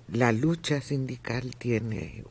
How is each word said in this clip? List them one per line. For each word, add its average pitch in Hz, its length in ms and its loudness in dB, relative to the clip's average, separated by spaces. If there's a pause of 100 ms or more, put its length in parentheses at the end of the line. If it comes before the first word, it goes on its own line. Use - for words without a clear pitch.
(120)
La 117 200 6
lucha 151 500 2
sindical 127 760 -4
tiene 113 720 -2